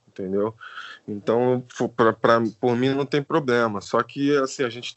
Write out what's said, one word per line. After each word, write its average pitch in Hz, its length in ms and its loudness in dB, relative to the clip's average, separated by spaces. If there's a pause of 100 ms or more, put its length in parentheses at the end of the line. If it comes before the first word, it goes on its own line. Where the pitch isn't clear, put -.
entendeu? 101 460 -4 (520)
Então, 120 640 0
fo-, - 180 -2
pra, 113 280 2
pra, 117 260 4 (180)
por 123 160 2
mim 131 200 2
não 139 100 -2
tem 143 180 -2
problema, 120 600 0
só 117 200 0
que, 143 360 -2
assim, 135 240 -4
a 117 80 -2
gente 120 260 -14